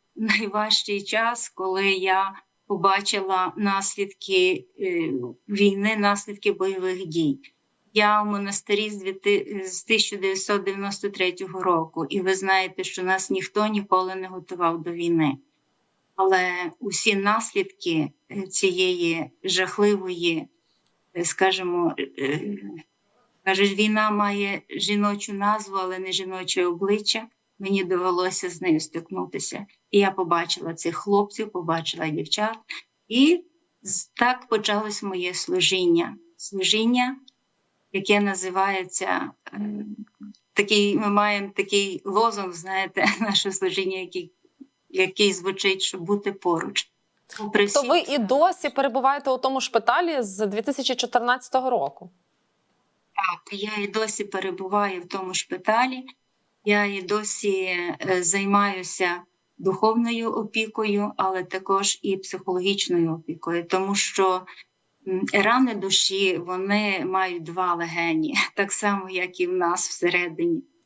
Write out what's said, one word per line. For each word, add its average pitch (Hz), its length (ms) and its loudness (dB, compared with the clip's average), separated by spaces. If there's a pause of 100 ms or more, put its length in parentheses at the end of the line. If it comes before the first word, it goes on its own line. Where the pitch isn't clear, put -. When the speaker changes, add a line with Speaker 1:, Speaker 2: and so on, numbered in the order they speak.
(160)
Speaker 1:
найважчий 214 880 0
час, 233 460 -2
коли 190 440 -2
я 190 420 2 (320)
побачила 190 920 2
наслідки, 196 1080 0 (140)
е, 170 320 -2 (360)
війни, 202 480 2
наслідки 202 560 0
бойових 185 540 -2
дій. 156 320 0 (540)
Я 208 300 4
в 208 40 -2
монастирі 202 640 -2
з 208 60 -10
дві 190 160 -6
ти-, 202 540 0
з - 180 -10
тисяча 214 320 2
дев'ятсот 190 460 0
дев'яносто 196 480 -4
третього 185 520 -4
року, 165 460 0
і 202 120 -2
ви 190 140 2
знаєте, 190 500 0
що - 180 -8
нас 190 280 -2
ніхто 196 360 0
ніколи 190 480 0
не 185 140 -8
готував 175 540 -2
до 170 100 -6
війни. 170 400 2 (840)
Але 185 360 4 (260)
усі 202 380 0
наслідки, 196 920 0 (200)
е, 202 120 -6
цієї 180 880 0 (140)
жахливої, 180 1040 0 (680)
е, 175 80 -2
скажімо, 180 760 0
е, - 40 -4 (160)
е, 156 400 -4 (840)
кажуть, 196 340 2
війна 214 320 2
має 202 600 -2
жіночу 202 640 -2
назву, 202 480 -2
але 185 180 -4
не 185 140 -6
жіноче 185 540 -2
обличчя. 208 600 0 (320)
Мені 196 260 0
довелося 180 640 0
з 165 100 -14
нею 165 200 2
стикнутися. 180 840 -8 (240)
І 202 80 6
я 196 120 4
побачила 170 640 -2
цих 170 220 -4
хлопців, 202 560 0
побачила 165 560 -2
дівчат. 185 480 -2 (520)
І 294 360 4 (380)
з-, - 240 -4
так 247 420 0
почалось 208 540 0
моє 180 320 -4
служіння. 175 840 2 (200)
Служіння, 233 800 0 (760)
яке 196 280 2
називається, 190 1120 -2 (220)
е, 208 80 -8 (920)
такий, 202 460 4
ми 208 100 0
маємо 202 480 2
такий 196 480 0
лозунг, 202 480 0
знаєте, 190 600 -2
<laughs> - 80 -6
наше 202 320 0
служіння, 190 460 -2
який, 180 340 -10 (580)
який 185 420 4
звучить, 190 500 -2
що - 160 -4
бути 202 340 -2
поруч. 180 580 -2 (480)
Попри 208 300 2
Speaker 2:
То 285 120 4
Speaker 1:
всі 247 80 -2
Speaker 2:
ви 339 100 6
і - 20 6
Speaker 1:
обставини. 254 260 0
Speaker 2:
досі 294 440 2
перебуваєте 269 600 0
у 247 80 0
тому 262 220 -2
шпиталі 269 600 2
з 202 240 -2
дві 208 160 -2
тисячі 262 320 0
чотирнадцятого 247 760 0
року? 180 400 -2 (1040)
Speaker 1:
Так, 190 460 -4
я 208 240 -4
і - 20 -4
досі 214 380 -2
перебуваю 190 760 -2
в 175 80 -16
тому 190 260 -6
шпиталі. 240 680 0 (640)
Я 208 180 4
і 196 180 -4
досі, 202 540 -2
е, 180 640 -2
займаюся 190 1000 0 (360)
духовною 226 720 2
опікою, 214 840 -2
але 190 280 0
також 196 580 0
і 196 140 0
психологічною 185 960 0
опікою, 170 520 -4
тому 190 300 0
що, 190 480 2 (640)
м, 190 240 0
рани 233 420 4
душі, 190 640 2
вони 190 640 0
мають 185 380 0
два 175 320 0
легені, 165 600 0 (100)
<laughs> - 120 -6
так 202 160 0
само, 196 380 -2
як 180 300 -6
і 175 60 4
в 175 60 -2
нас 175 360 0
всередині. 170 720 0 (240)